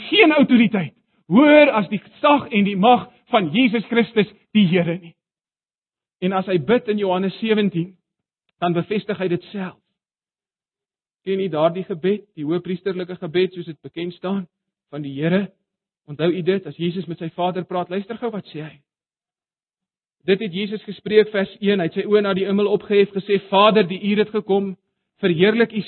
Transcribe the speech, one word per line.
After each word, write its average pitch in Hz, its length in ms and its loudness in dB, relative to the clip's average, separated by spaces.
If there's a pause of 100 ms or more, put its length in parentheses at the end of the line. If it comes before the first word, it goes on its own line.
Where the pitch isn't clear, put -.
geen 320 240 6
autoriteit 233 600 2 (340)
hoër 294 480 8
as 202 160 -2
die 208 80 -6
gesag - 480 0
en 202 160 0
die 202 120 -2
mag 226 300 4 (220)
van 196 240 0
Jesus 226 380 0
Christus 220 400 0 (260)
die 208 100 6
Here 170 300 0
nie. 170 180 -18 (1120)
En 185 80 -2
as 190 160 -2
hy 190 100 0
bid 226 300 0
in 208 100 -2
Johannes 190 400 -2
sewentien, 208 540 0 (680)
dan 175 160 -2
bevestig 190 460 -4
hy 185 80 -2
dit 175 240 -4
self. 190 240 -10 (1500)
Ken 190 140 -2
jy 190 100 -4
daardie 165 320 0
gebed, 196 400 -4 (140)
die 147 100 -8
hoëpriesterlike 180 720 -6
gebed 180 320 -2
soos 175 160 -14
dit 156 160 -16
bekend 175 320 -12
staan 190 300 -6 (420)
van 147 160 -10
die 139 140 -10
Here? 185 320 0 (580)
Onthou 147 240 -2
u 180 100 -4
dit, 185 240 -2
as 143 140 -16
Jesus 170 300 -4
met 165 100 -12
sy 165 160 -8
Vader 180 320 -4
praat, 180 240 -6
luister 202 240 -8
gou 226 160 -8
wat - 160 -12
sê 151 160 -14
hy. 151 120 -20 (1500)
Dit 190 160 0
het 202 140 -8
Jesus 202 340 -8
gespreek, 208 440 0
vers 196 280 -2
een, 196 220 0
hy 165 80 -2
het - 80 -8
sy 196 100 -4
oë 208 160 4
na 196 120 0
die 190 120 -2
hemel 202 240 0
opgehef, 202 400 2
gesê, 196 260 -2 (120)
"Vader, 202 340 4
die 180 160 -8 (100)
uur 208 140 2
het 208 80 -10
gekom, 196 440 -2 (440)
verheerlik 208 520 2
u 214 160 -4